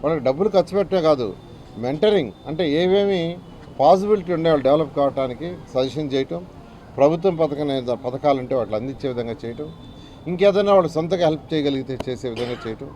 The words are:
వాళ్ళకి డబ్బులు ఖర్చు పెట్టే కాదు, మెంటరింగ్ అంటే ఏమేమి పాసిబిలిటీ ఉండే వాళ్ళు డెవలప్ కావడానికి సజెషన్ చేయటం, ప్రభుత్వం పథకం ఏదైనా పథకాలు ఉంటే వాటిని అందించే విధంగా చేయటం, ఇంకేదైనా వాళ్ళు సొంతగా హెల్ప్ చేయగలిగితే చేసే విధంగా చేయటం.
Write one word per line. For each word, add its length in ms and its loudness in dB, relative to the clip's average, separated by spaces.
వాళ్ళకి 280 0
డబ్బులు 280 2
ఖర్చు 220 2
పెట్టే 300 0
కాదు, 180 2
మెంటరింగ్ 480 0
అంటే 160 -4
ఏమేమి 400 2
పాసిబిలిటీ 560 4
ఉండే 160 2
వాళ్ళు 160 2
డెవలప్ 300 2
కావడానికి 500 -2
సజెషన్ 400 -2
చేయటం, 260 -2
ప్రభుత్వం 460 2
పథకం 340 -2
ఏదైనా 300 -2
పథకాలు 380 0
ఉంటే 140 -4
వాటిని 220 -2
అందించే 320 -8
విధంగా 320 -6
చేయటం, 240 -10
ఇంకేదైనా 460 4
వాళ్ళు 200 4
సొంతగా 320 0
హెల్ప్ 240 -2
చేయగలిగితే 460 -2
చేసే 260 -6
విధంగా 220 -6
చేయటం. 300 -10